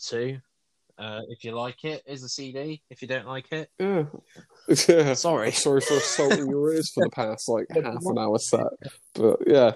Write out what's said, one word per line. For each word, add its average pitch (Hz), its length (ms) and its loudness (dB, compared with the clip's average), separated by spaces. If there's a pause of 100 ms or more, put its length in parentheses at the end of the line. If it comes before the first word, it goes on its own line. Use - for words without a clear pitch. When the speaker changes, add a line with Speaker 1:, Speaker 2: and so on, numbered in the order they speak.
Speaker 1:
to, 127 320 -8 (580)
uh, 107 320 -12
if 120 140 -18
you 117 80 -10
like 120 320 -10
it, 156 240 -8
is 135 160 -14
a 123 60 -14
C 131 220 -12
D. 147 380 -10
If 127 120 -20
you 127 60 -14
don't 123 200 -8
like 131 240 -12
it, 156 180 -10 (100)
Speaker 2:
Yeah. 190 260 0 (640)
<laughs> 147 200 2
Yeah. 156 260 6
Speaker 1:
sorry." 123 340 0
Speaker 2:
I'm 127 60 -2
sorry 139 280 2
for 143 160 0
assaulting 143 520 0
your 147 240 0
ears 160 180 -2
for 151 120 0
the 165 80 0
past, 110 380 -6
like, 110 200 0
Speaker 1:
<laughs> - 60 -4
Yeah, 156 60 0 (100)
Speaker 2:
half 120 120 -8
Speaker 1:
but 180 80 -2
Speaker 2:
an - 60 0
hour 107 220 0
set. - 260 2 (480)
But, - 320 4
yeah, 123 300 8